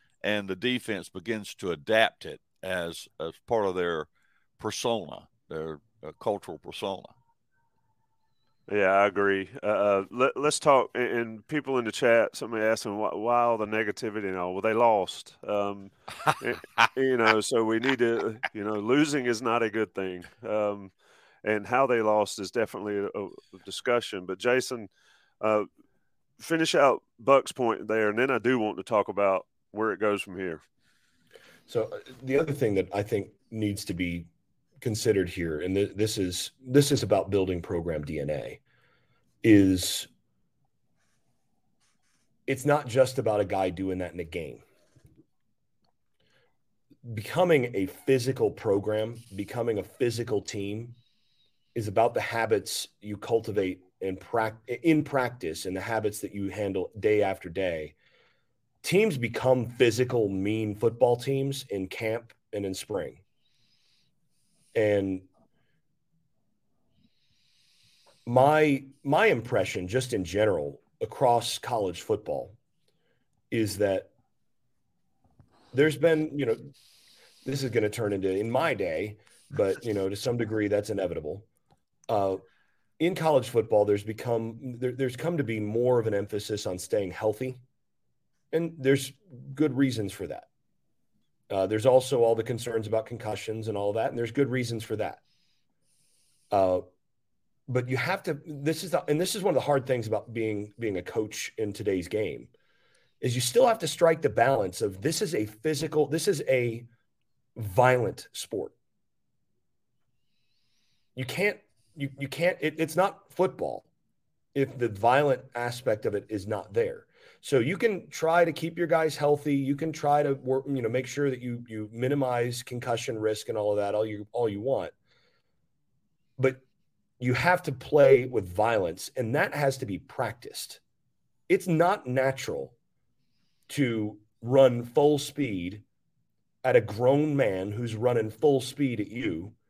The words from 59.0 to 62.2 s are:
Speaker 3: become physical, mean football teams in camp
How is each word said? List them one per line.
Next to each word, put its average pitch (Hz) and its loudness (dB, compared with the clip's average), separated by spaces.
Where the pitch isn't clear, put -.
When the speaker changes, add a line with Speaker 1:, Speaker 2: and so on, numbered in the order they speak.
Speaker 3:
become 123 2
physical, 120 2
mean 104 -2
football 120 2
teams 135 -4
in 95 -4
camp 113 -8